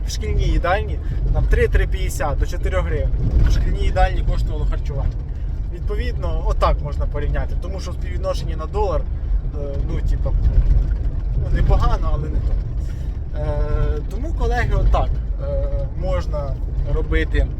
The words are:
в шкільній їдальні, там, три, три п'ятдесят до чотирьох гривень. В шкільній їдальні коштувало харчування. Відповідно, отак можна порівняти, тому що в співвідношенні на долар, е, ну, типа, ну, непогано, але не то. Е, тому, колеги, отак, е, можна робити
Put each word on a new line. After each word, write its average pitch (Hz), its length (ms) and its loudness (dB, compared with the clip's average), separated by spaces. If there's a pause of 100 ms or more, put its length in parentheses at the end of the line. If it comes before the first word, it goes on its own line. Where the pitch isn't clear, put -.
в - 40 -4
шкільній - 340 0
їдальні, 175 540 0 (360)
там, 156 100 2
три, 120 240 4
три - 180 4
п'ятдесят 151 520 -2
до 143 80 2
чотирьох 180 400 0
гривень. 147 260 0 (360)
В - 40 4
шкільній - 320 2
їдальні 185 380 2
коштувало - 480 0
харчування. - 420 -2 (640)
Відповідно, 156 720 -2
отак - 360 2
можна 143 240 -2
порівняти, 143 560 -2
тому 185 180 -6
що 175 100 -8
в 170 40 -6
співвідношенні 180 640 -4
на 160 100 -6
долар, 180 340 0
е, - 760 -2 (120)
ну, 135 120 -2 (100)
типа, - 200 2 (1040)
ну, - 200 0
непогано, - 560 4
але - 160 0
не - 80 -2
то. - 160 0 (880)
Е, 151 600 0 (100)
тому, - 240 -4
колеги, 233 400 2
отак, - 340 4 (340)
е, - 260 0 (320)
можна 147 540 -2 (400)
робити 156 520 0 (140)